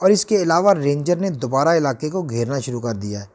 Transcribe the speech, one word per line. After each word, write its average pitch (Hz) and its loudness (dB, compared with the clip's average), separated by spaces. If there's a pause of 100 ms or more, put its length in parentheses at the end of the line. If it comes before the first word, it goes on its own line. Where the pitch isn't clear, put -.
और 185 6
इसके 208 2
अलावा 180 4
रेंजर 147 0
ने 190 -2
दोबारा 135 0
इलाके 151 0
को 180 -4
घेरना 123 -2
शुरू 120 -6
कर 117 -4
दिया 104 -8
है। 98 -16